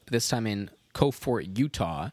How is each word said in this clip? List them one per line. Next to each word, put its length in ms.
this 180
time 180
in 240
Cofort, 640
Utah, 540